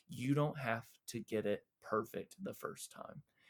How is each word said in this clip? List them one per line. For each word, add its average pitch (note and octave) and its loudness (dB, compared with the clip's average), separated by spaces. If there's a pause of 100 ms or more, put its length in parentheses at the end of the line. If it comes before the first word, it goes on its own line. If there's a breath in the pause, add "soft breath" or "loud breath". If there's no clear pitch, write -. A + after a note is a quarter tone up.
you C3 2
don't D3+ 4
have A#2 2 (240)
to A#2 -4
get G#2+ 0
it G#2 4 (180)
perfect G#2+ 0
the G2 -4
first - -8
time. - -12 (280 soft breath)